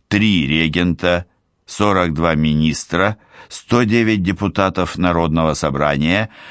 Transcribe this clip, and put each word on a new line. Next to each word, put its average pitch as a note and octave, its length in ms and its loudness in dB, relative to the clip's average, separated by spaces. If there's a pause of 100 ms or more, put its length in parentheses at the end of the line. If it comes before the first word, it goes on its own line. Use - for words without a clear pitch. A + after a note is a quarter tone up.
три G2+ 380 2
регента, E2+ 800 0 (400)
сорок F#2+ 480 0
два D#2+ 220 0
министра, D#2 800 0 (320)
сто - 340 0
девять A2 380 2
депутатов F#2 760 -2
Народного E2 580 0
собрания, D2 720 0 (220)